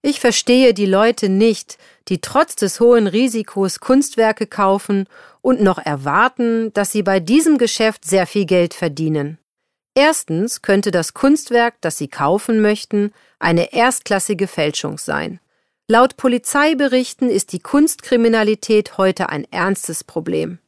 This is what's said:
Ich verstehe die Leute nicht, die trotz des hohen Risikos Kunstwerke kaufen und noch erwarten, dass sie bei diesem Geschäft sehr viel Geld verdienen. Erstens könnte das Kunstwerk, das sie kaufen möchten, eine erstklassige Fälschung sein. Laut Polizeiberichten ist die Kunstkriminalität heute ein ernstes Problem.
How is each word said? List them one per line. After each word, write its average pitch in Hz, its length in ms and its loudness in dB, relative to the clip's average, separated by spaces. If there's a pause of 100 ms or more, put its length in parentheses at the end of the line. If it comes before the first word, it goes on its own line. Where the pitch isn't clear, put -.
Ich 285 140 0
verstehe 247 540 4
die 202 120 0
Leute 202 440 2
nicht, 208 480 0 (320)
die 180 100 -2
trotz - 380 -2
des - 240 -2
hohen 233 260 4
Risikos 214 720 -2
Kunstwerke 226 680 0
kaufen 196 600 -2 (340)
und 254 200 2
noch 190 160 4
erwarten, 220 960 -2
dass 202 180 -2
sie 208 120 -2
bei 190 180 2
diesem 294 360 2
Geschäft 220 460 0
sehr 185 240 0
viel 202 180 -2
Geld 175 280 2
verdienen. 156 640 -4 (580)
Erstens 240 680 0
könnte 202 300 0
das 170 220 -2
Kunstwerk, 240 680 2
das - 180 -4
sie 143 120 -8
kaufen 208 520 0
möchten, 208 520 -2 (260)
eine 170 320 0
erstklassige 196 760 -2
Fälschung 151 500 -4
sein. 156 420 -6 (480)
Laut 240 300 2
Polizeiberichten 254 1120 0
ist - 240 -4
die 180 80 -8
Kunstkriminalität 226 1400 0
heute 190 320 0
ein 147 220 -8
ernstes 180 520 -4
Problem. 165 640 -6